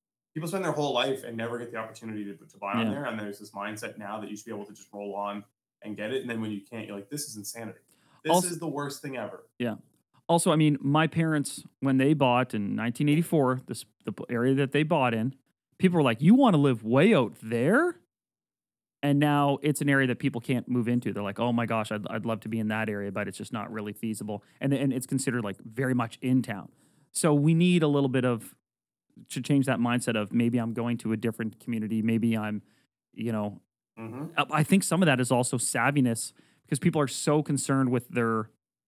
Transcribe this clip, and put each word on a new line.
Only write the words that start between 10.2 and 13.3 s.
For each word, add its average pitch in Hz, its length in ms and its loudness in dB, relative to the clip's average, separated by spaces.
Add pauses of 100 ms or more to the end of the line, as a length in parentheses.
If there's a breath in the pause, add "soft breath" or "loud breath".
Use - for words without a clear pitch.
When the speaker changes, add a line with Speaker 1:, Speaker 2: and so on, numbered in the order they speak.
Speaker 2:
Also, 170 220 2
I 151 40 4
mean, 151 260 4
my 156 260 2
parents, 156 580 -2 (140)
when 135 180 0
they 135 160 4
bought 127 400 4
in 104 220 -4
nineteen 120 340 -2
eighty-four, 147 580 2